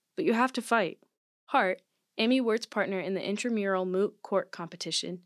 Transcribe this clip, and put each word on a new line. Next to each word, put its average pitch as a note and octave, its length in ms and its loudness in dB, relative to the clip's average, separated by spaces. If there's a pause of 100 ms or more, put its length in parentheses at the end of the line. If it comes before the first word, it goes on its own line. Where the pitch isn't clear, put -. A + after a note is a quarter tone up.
(160)
but - 100 0
you A3+ 80 4
have B3+ 200 2
to B3 100 0
fight.'" G#3+ 360 0 (480)
Hart, G3+ 360 2 (340)
Amy B3 240 4
Wirt's A3+ 240 0
partner G3 340 -2
in F3+ 140 -2
the F#3 100 -4
intramural G3+ 600 0
moot F#3+ 380 0
court - 280 -2
competition, F3 760 -6